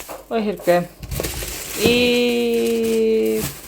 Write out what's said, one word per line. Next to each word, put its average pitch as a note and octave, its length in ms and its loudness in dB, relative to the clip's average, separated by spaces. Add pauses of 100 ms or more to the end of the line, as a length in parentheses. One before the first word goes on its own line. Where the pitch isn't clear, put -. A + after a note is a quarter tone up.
(280)
Огірки. F#3 540 2 (1000)
І A#3 1600 2 (280)